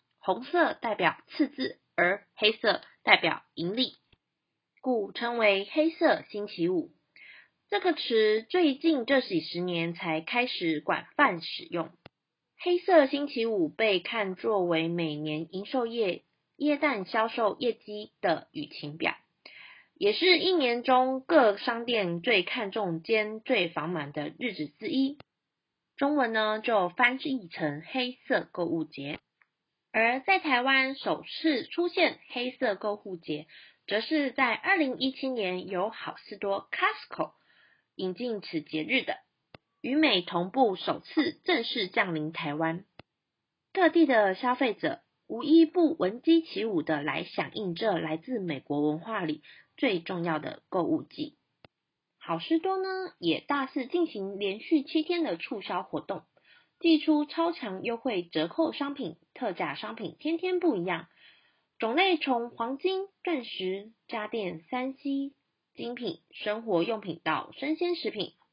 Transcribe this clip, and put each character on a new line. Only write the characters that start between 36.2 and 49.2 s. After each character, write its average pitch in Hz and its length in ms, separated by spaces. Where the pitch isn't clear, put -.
多 196 340
Costco - 600
引 185 180
进 233 260
此 165 220
节 156 220
日 254 180
的， - 140
与 254 160
美 254 260
同 180 280
步 226 260
首 - 240
次 - 440
正 285 200
式 214 240
降 190 260
临 151 180
台 160 220
湾。 165 300
各 359 160
地 320 180
的 214 280
消 247 200
费 247 200
者 - 260
无 311 140
一 320 240
不 320 300
闻 202 260
鸡 330 200
起 208 220
舞 196 180
的 151 200
来 151 220
响 160 300
应 190 200
这 190 240
来 156 180
自 240 220
美 165 220
国 147 280
文 151 100
化 196 260